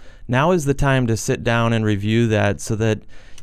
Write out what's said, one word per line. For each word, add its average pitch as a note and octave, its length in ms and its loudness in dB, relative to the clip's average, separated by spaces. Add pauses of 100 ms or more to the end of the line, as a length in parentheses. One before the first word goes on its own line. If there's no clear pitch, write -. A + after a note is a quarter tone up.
(280)
now C3+ 220 2
is F3 160 2
the C#3 80 2
time C3+ 320 2
to A2+ 100 0
sit - 280 -4
down A#2 280 2
and A2+ 140 0
review G#2+ 420 2
that G#2 320 0
so - 160 -4
that A2 280 0 (400)